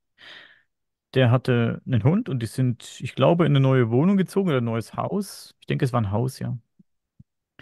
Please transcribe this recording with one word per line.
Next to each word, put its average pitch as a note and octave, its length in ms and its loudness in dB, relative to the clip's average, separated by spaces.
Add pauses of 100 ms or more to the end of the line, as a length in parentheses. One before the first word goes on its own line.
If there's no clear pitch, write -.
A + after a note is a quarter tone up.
(1120)
Der B2+ 180 4
hatte A#2+ 540 0
einen A#2+ 180 0
Hund F#3+ 260 2
und C3+ 120 -4
die A2+ 60 -4
sind, - 520 -4
ich - 160 -10
glaube, D#3+ 300 4
in D3 60 2
eine C#3+ 80 4
neue C3 320 4
Wohnung E3+ 260 2
gezogen F#3+ 320 -2
oder C#3 120 0
ein - 40 -4
neues A2+ 300 -6
Haus. D3 640 -8
Ich - 80 -20
denke, C#3+ 180 -2
es A#2+ 80 -4
war B2 80 0
ein G2 100 -2
Haus, A#2+ 280 -4
ja. B2 180 -8 (1040)